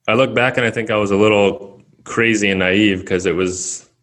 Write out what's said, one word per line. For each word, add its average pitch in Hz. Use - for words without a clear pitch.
I 110
look 120
back 123
and 123
I 113
think 113
I 107
was 104
a 98
little 101
crazy 110
and 95
naive 92
'cause 90
it 87
was 90